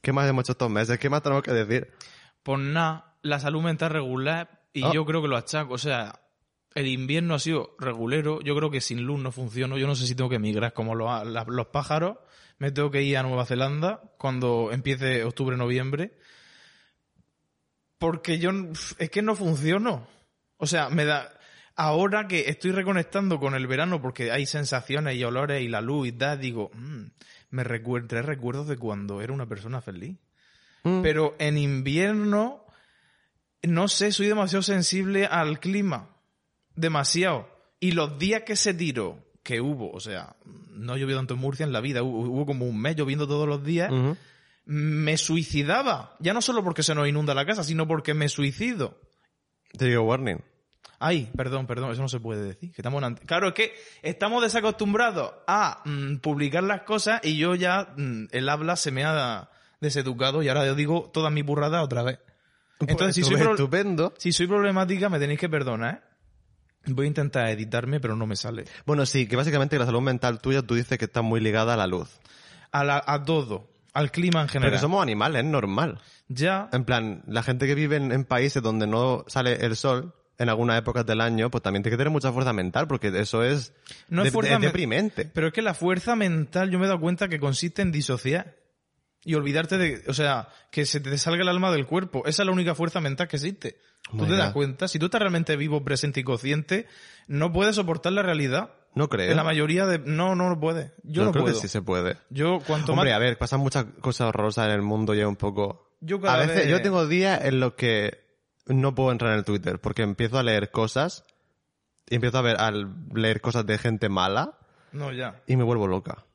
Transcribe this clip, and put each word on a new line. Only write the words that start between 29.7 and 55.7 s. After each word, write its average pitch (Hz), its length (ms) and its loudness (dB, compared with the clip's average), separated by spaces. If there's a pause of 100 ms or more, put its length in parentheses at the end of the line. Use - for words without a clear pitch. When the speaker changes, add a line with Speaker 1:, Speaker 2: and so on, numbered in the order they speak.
Speaker 2:
feliz". 107 360 -12 (680)
Speaker 1:
Mm. 180 180 2
Speaker 2:
Pero 151 380 2
en 151 180 0
invierno, 202 1080 0 (960)
no 170 240 4
sé, 202 240 2
soy 202 160 2
demasiado 196 340 2
sensible 190 640 2
al 156 340 0
clima. 185 500 -2 (640)
Demasiado. 160 760 0 (300)
Y 185 120 2
los 151 280 0
días 214 260 0
que 214 100 -4
se 196 180 2
tiró, 127 520 -4 (180)
que 120 180 -2
hubo, 131 300 -4
o 92 80 -14
sea, 98 360 -10 (360)
no 120 260 -8
llovió 135 180 -2
tanto 131 200 -4
en 127 40 -4
Murcia 139 260 -2
en 143 60 -2
la 113 100 -2
vida, 123 220 -2
hubo, 123 180 -2
hubo 127 240 -2
como 131 200 -2
un 113 140 -4
mes 147 160 -2
lloviendo 147 320 -2
todos 147 200 0
los 143 160 -2
días, 170 280 0
Speaker 1:
Ujú. 131 240 2 (500)
Speaker 2:
me 151 520 0
suicidaba. 160 1040 -2
Ya 170 140 0
no 233 80 0
solo 233 220 0
porque 165 200 -2
se 156 120 2
nos 147 120 2
inunda 147 260 0
la 139 120 2
casa, 202 180 -2
sino 160 240 -2
porque 156 260 -2
me 151 160 2
suicido. 147 720 -2 (800)
Speaker 1:
Te 127 80 0
digo 120 180 4
warning. 113 400 0 (560)
Speaker 2:
Ay, 151 360 0
perdón, 131 320 -4
perdón, 123 240 -4
eso 120 100 -4
no 135 80 -2
se 123 100 -6
puede 110 240 -6
decir, 101 280 -10
que - 100 -16
estamos 135 180 -4
en 135 60 -2
ante-, 120 200 -6
claro, 185 240 2
es 175 40 -4
que 220 200 0 (280)
estamos 208 400 0
desacostumbrados 214 920 0 (140)
a, 196 380 2